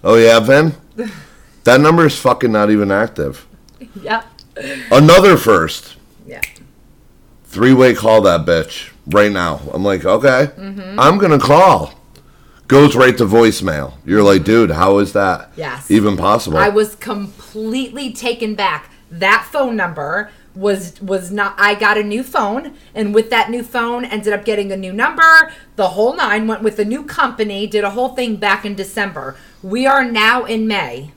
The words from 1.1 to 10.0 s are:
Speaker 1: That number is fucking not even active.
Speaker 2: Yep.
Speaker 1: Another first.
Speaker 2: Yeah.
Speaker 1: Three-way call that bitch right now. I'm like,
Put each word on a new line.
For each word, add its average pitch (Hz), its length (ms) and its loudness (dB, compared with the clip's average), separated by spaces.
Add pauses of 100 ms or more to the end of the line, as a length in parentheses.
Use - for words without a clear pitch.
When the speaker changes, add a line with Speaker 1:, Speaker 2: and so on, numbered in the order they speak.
Speaker 1:
That 127 160 6
number 160 240 4
is 139 120 0
fucking 123 360 0
not 104 180 2
even 104 200 2
active. 98 540 -4 (560)
Speaker 2:
Yep. - 220 -8 (640)
Speaker 1:
Another 170 460 6
first. - 600 -2 (280)
Speaker 2:
Yeah. - 140 -20 (1080)
Speaker 1:
Three-way 127 480 4
call 110 260 4
that 85 240 2
bitch 82 460 -4 (160)
right 104 240 2
now. 87 280 -4 (140)
I'm 87 100 -6
like, 95 220 -2